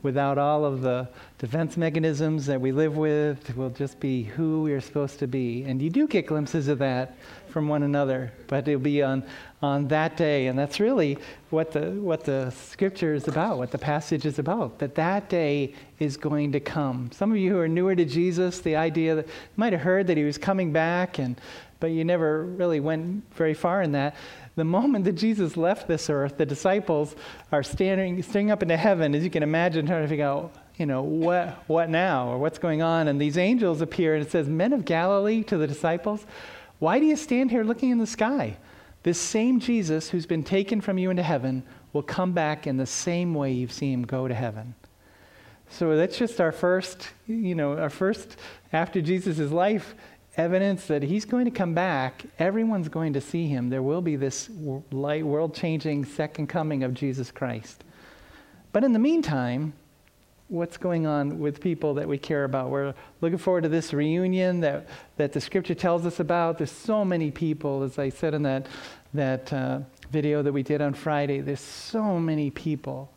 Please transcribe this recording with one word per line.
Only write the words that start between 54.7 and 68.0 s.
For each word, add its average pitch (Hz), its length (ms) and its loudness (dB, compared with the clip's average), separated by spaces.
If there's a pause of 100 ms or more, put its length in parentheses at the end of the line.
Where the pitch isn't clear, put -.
light, 147 320 -2
world-changing 151 800 0
second 151 440 -4
coming 156 360 0
of 127 80 0
Jesus 131 380 -4
Christ. 117 520 -8 (880)
But 214 140 4
in 262 80 4
the 220 60 4
meantime, 156 720 2 (760)
what's 170 280 -4
going 170 300 0
on 147 320 0
with 147 240 -4
people 156 320 0
that 147 120 -2
we 143 120 -2
care 143 260 0
about? 131 240 -2
We're 139 240 -2 (300)
looking 170 160 0
forward 180 240 2
to 160 80 0
this 160 240 -2
reunion 180 640 2
that, - 280 -2 (280)
that 143 160 0
the 143 80 -2
scripture 180 340 -2
tells 170 300 0
us 170 160 -4
about. 165 380 0
There's 151 120 -4
so 214 320 -2
many 170 280 0
people, 147 520 -2
as 135 160 -4
I 135 120 -2